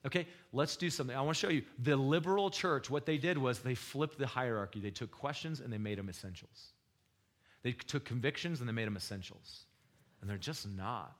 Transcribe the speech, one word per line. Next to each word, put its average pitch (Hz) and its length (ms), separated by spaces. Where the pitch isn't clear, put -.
Okay, 165 220
let's 143 240
do 175 120
something. 127 260
I 135 60
wanna 156 120
show 202 160
you. 151 160
The 135 180
liberal 175 520
church, 151 400
what 143 160
they 156 120
did 160 200
was 127 220
they 127 160
flipped 147 420
the 135 100
hierarchy. 113 520
They 101 120
took 110 200
questions 151 480
and 120 140
they 107 40
made 104 200
them 98 100
essentials. - 640
They 123 100
took - 320
convictions 127 560
and 120 80
they 110 40
made 113 140
them 104 80
essentials. - 720
And 98 80
they're 101 80
just 143 300
not. 95 520